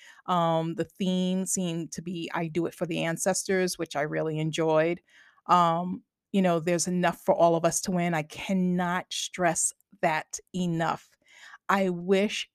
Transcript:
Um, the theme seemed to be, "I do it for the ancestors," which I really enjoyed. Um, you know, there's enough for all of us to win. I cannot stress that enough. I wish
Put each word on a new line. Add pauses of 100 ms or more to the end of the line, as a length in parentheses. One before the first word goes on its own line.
(260)
Um,
the
theme
seemed
to
be,
"I
do
it
for
the
ancestors,"
which
I
really
enjoyed. (460)
Um, (320)
you
know,
there's
enough
for
all
of
us
to
win.
I
cannot
stress (300)
that (140)
enough. (640)
I
wish